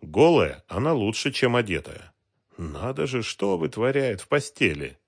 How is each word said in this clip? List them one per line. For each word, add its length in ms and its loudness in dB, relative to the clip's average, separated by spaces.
Голая, 640 4
она 240 -2
лучше, 400 -2
чем 240 2
одетая. 560 -4
Надо 480 -6
же, 160 -4
что 340 -2
вытворяет 640 -2
в 80 -18
постели. 800 -2